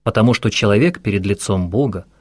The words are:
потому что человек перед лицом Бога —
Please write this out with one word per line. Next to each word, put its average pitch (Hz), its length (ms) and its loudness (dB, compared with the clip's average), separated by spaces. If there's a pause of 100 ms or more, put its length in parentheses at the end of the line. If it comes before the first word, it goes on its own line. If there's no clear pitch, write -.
потому 113 320 2
что - 140 -2
человек 113 520 2
перед 98 240 -2
лицом 95 440 -2
Бога — 104 360 -2 (160)